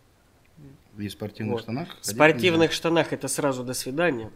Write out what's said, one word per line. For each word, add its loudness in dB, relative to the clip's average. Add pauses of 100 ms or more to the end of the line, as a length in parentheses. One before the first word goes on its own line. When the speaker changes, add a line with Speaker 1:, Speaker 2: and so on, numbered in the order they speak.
(960)
Speaker 1:
И -6
в -10
спортивных -8
Speaker 2:
Вот. -4
Speaker 1:
штанах -8
Speaker 2:
В -16
Speaker 1:
ходить -16
Speaker 2:
спортивных 4
Speaker 1:
нельзя? -4
Speaker 2:
штанах 0
это -4
сразу -2
до -6
свидания, -4